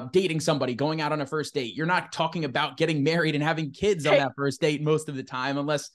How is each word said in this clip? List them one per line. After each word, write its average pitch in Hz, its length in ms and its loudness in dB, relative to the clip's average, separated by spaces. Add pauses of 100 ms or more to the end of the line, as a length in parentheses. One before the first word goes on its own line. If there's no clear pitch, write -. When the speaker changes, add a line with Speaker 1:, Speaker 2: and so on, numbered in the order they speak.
(120)
Speaker 1:
dating 170 280 2
somebody, 135 340 0
going 151 260 -2
out 151 100 -2
on 151 120 -2
a 135 40 -4
first 147 280 -6
date. 127 200 -4
You're 156 120 -2
not 175 260 0
talking 160 320 -2
about 143 320 -2
getting 160 260 2
married 160 320 2
and 143 80 0
having 156 300 0
kids 190 320 0
on 156 80 4
Speaker 2:
Right. 185 60 6
Speaker 1:
that 139 180 2
first 139 240 -2
date 151 220 2
most 151 260 2
of 147 80 -8
the 131 60 -6
time, 131 340 -4
unless 143 380 -2